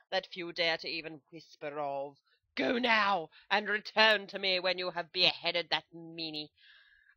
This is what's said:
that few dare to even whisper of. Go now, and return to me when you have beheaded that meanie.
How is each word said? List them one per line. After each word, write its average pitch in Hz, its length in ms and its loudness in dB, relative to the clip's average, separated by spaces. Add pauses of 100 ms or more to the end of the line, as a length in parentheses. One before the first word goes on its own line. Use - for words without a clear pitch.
(120)
that 185 160 0
few 170 240 -8
dare 165 260 2
to 156 100 -10
even 156 320 -8 (100)
whisper 151 500 -10
of. 139 360 -4 (380)
Go 262 240 0
now, 202 520 0 (200)
and 208 180 2
return 208 600 4
to 196 100 -12
me 190 220 2
when 180 180 0
you 180 120 -4
have 170 220 -6
beheaded 170 580 2
that 156 220 -2
meanie. 165 580 -10 (680)